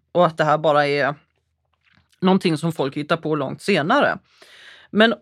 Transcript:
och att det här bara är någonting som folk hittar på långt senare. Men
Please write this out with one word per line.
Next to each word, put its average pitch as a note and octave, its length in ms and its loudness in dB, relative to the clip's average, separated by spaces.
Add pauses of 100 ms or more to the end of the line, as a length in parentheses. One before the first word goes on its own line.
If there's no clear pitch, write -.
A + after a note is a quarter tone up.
(120)
och F3 140 4
att E3 120 -2
det D#3+ 60 0
här D3+ 140 2
bara D3 300 2
är C#3+ 280 -2 (1040)
någonting F#3 360 2
som E3 140 -4
folk C3+ 260 -4
hittar D3+ 200 -4
på D#3 180 -4
långt C#3 260 -8
senare. F#3 560 0 (760)
Men A3 300 2